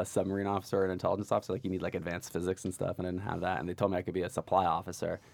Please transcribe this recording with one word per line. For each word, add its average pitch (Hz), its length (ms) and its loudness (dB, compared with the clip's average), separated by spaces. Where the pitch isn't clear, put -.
a 95 40 2
submarine 98 440 0
officer 101 320 2
or 95 40 6
an 95 60 2
intelligence 92 400 0
officer. 104 220 2
Like, 92 100 -2
you 95 80 -2
need, 92 120 -2
like, 87 120 -2
advanced 87 380 -4
physics 90 320 0
and 92 100 -2
stuff, 90 240 -2
and 90 80 -2
I 90 60 -2
didn't 92 100 -4
have 87 200 -2
that. 90 180 0
And 85 80 -4
they 87 60 -4
told 98 180 2
me 92 60 2
I 92 40 0
could 87 120 -4
be 92 80 2
a 87 80 -2
supply 92 360 4
officer. 87 540 -2